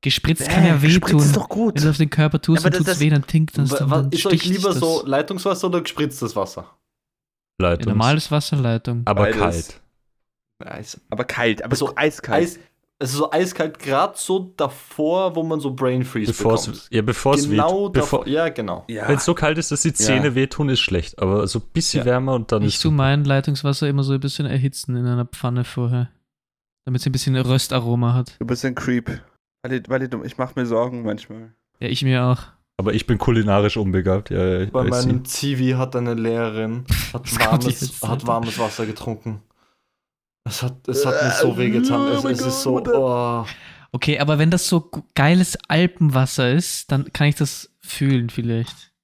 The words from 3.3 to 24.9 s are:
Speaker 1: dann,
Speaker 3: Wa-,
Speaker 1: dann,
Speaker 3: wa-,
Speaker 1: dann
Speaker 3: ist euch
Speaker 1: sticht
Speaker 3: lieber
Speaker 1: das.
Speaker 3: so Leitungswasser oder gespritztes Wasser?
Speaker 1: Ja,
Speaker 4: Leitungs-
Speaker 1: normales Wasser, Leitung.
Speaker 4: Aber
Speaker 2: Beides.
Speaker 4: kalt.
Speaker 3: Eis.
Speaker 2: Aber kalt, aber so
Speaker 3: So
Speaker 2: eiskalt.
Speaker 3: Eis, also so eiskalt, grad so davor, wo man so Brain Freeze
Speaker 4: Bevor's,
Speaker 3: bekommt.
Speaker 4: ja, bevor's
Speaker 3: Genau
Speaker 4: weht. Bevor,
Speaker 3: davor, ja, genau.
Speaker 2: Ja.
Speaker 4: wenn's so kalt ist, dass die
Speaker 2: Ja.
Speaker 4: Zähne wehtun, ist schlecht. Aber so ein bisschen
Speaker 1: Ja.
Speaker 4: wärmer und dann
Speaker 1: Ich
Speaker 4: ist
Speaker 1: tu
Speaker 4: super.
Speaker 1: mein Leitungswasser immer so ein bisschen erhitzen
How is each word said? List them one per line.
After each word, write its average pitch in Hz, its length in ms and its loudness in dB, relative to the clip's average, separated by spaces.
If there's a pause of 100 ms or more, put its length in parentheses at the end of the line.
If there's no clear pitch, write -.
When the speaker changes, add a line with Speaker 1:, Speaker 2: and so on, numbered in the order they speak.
Speaker 1:
dann, 127 120 2
Speaker 3:
Wa-, 143 60 0
Speaker 1:
dann, 139 140 0
Speaker 3:
wa-, 143 120 4
Speaker 1:
dann 139 100 0
Speaker 3:
ist 165 140 0
euch 180 140 4
Speaker 1:
sticht 175 60 -4 (100)
Speaker 3:
lieber 190 140 0
Speaker 1:
das. 151 80 0
Speaker 3:
so 165 260 0
Leitungswasser 180 640 -2
oder 175 160 0
gespritztes 131 540 -4
Wasser? 95 300 -6 (920)
Speaker 1:
Ja, 90 140 2
Speaker 4:
Leitungs- 85 140 -4
Speaker 1:
normales 120 420 2
Wasser, 147 260 0
Leitung. 120 480 -2
Speaker 4:
Aber 101 200 2
Speaker 2:
Beides. 110 140 0
Speaker 4:
kalt. 87 420 -2 (840)
Speaker 3:
Eis. - 360 -14 (100)
Speaker 2:
Aber 113 140 -6
kalt, 117 400 -2
aber 127 120 -2
so 139 120 -2
Speaker 3:
So - 80 -8
Speaker 2:
eiskalt. 147 460 0
Speaker 3:
Eis, 175 160 -4 (400)
also 131 200 -4
so 147 140 0
eiskalt, 160 460 -2
grad 139 400 -2
so 185 400 -2
davor, 156 760 -2
wo 165 80 -2
man 160 160 -2
so 139 160 -4
Brain 127 300 0
Freeze 113 280 -4
Speaker 4:
Bevor's, 110 340 0
Speaker 3:
bekommt. - 240 -12
Speaker 4:
ja, 113 120 0
bevor's 139 460 0
Speaker 3:
Genau 180 380 2
Speaker 4:
weht. 190 80 -6
Bevor, 139 260 -2
Speaker 3:
davor, - 80 -8
ja, 156 220 0
genau. 95 380 -8
Speaker 2:
Ja. 107 200 -8
Speaker 4:
wenn's 139 160 0
so 175 100 2
kalt 156 240 0
ist, 165 140 -4
dass 143 100 -2
die 165 60 2
Speaker 2:
Ja. 139 60 -2
Speaker 4:
Zähne 127 400 2
wehtun, 135 340 0
ist 123 120 2
schlecht. - 380 -2
Aber 98 280 2
so 104 140 -4
ein - 120 -14
bisschen 160 280 0
Speaker 1:
Ja. 120 60 -4
Speaker 4:
wärmer 131 280 2
und 113 180 -2
dann 107 100 2
Speaker 1:
Ich 104 120 2
Speaker 4:
ist - 80 -4
Speaker 1:
tu 160 60 2
Speaker 4:
super. 151 80 2
Speaker 1:
mein 139 280 2
Leitungswasser 139 640 0
immer 139 140 2
so 135 100 0
ein 135 80 0
bisschen 139 260 -4
erhitzen 131 500 -2